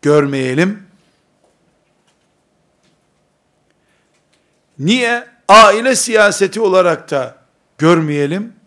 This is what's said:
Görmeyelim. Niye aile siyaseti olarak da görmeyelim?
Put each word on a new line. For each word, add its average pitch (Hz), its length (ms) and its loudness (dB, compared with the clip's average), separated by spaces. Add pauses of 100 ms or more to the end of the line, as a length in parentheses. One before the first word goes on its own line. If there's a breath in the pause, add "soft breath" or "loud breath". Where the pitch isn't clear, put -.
Görmeyelim. 147 840 -2 (4000)
Niye 240 500 -2 (200)
aile 220 480 4
siyaseti 202 640 -2
olarak 185 500 0
da 131 280 -8 (400)
görmeyelim? 160 760 -2 (120)